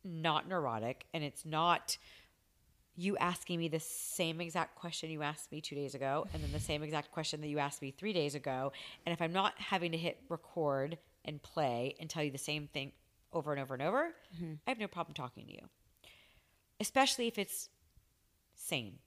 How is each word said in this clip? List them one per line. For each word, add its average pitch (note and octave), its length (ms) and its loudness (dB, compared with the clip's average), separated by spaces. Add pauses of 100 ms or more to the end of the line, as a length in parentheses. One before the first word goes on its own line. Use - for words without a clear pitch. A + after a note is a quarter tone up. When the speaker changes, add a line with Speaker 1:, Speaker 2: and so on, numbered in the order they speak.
Speaker 1:
not E3 440 2
neurotic B2+ 640 0
and D#3 100 0
it's - 220 -6
not D#3+ 520 4 (1000)
you F#3+ 180 2
asking F3 420 0
me E3 80 2
the D#3 120 0
same E3 600 -2
exact E3 340 -2
question D#3+ 360 -6
you D3+ 100 -2
asked D3+ 300 -4
me D3+ 100 -8
two - 140 -8
days C#3 180 -2
ago C3+ 400 0
and - 100 -4
then - 80 0
the - 80 0
same D3 220 0
exact D3+ 300 -2
question D3+ 300 -4
that D3+ 60 -4
you D3 120 0
asked C#3 200 0
me C3+ 120 -6
three G#3 200 -4
days D3 220 2
ago, C3+ 380 0 (340)
and E3+ 80 0
if E3 80 -2
I'm E3 120 0
not F#3+ 260 4
having F3 320 0
to E3 80 -2
hit E3+ 180 -2 (120)
record D3+ 680 0 (260)
and D3+ 200 -6
play B2+ 560 2
and D#3 100 -8
tell D#3 140 0
you D3 80 2
the C3+ 80 -6
same D3+ 340 -2
thing C#3 200 -4 (400)
over D3+ 180 0
and C#3 100 2
over C3 140 -2
and C3 80 -2
over, C#4 320 2 (200)
Speaker 2:
Mm-hmm. E3 180 -4 (120)
Speaker 1:
I B3 60 0
have A#3 80 -2
no G#3 80 -2
problem D#3+ 260 -6
talking - 320 -8
to - 80 -14
you, - 60 -12 (1200)
especially B3+ 480 4
if A3+ 100 -2
it's - 320 -4 (840)
sane. A#2 400 -4 (100)